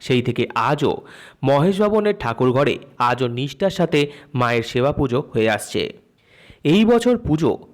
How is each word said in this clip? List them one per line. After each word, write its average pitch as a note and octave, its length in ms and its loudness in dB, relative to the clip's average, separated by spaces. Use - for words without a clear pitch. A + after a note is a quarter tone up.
সেই B2+ 200 0
থেকে A#2+ 220 -2
আজও C#3+ 240 0
মহেশ C#3+ 360 2
ভবনের G#3 400 0
ঠাকুরঘরে B2+ 560 0
আজও B2 280 0
নিষ্ঠার C#3 520 -4
সাথে D#3 200 2
মায়ের A#2+ 320 0
সেবা B2+ 260 0
পুজো C3 280 -2
হয়ে A2 180 0
আসছে। G#2 320 -4
এই F#3 200 4
বছর A#3+ 320 4
পুজো D#3 340 0